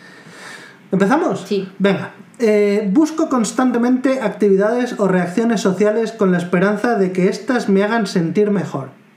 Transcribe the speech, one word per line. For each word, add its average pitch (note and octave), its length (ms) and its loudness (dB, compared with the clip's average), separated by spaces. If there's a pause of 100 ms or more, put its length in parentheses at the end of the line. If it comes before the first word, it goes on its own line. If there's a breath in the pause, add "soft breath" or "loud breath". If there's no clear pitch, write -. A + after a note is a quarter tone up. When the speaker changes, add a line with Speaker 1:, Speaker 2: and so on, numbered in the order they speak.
(920 loud breath)
Speaker 1:
¿Empezamos? G#3+ 540 0
Speaker 2:
Sí. F#3+ 220 -4 (100)
Speaker 1:
Venga. F#3 340 -2 (260)
Eh, G#3 540 2
busco D#4 380 0
constantemente B3+ 920 0
actividades G#3+ 800 0
o G3 80 2
reacciones F#3 540 0
sociales G#3+ 500 0
con F#3 200 2
la F3+ 60 2
esperanza G3+ 600 0
de F#3 140 0
que F3+ 160 0
éstas A#3 420 -2
me G3 120 4
hagan G#3+ 240 0
sentir G3+ 440 0
mejor. C#3 400 -4 (260)